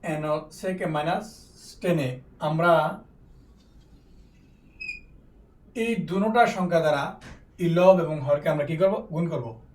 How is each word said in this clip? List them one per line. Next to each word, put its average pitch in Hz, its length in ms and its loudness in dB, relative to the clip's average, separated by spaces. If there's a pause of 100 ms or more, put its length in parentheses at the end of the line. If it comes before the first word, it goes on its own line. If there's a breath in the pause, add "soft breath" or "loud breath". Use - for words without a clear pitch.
(100)
and 156 140 -4 (260)
sec 185 300 -8
A 170 160 -4
minus 170 300 -4 (540)
ট্যান 170 180 0
A। 131 120 -2 (280)
আমরা 160 600 2 (2750)
এই 226 220 -2
দুটোটা 202 500 2
সংখ্যা 170 340 0
দ্বারা 143 400 0 (380 loud breath)
এই 175 100 0
লব 180 320 6
এবং 156 200 -4
হরকে 147 280 0
আমরা 151 160 0
কি 160 120 -4
করব? 190 180 2 (180)
গুণ 165 160 -2
করব। 120 320 -8 (140)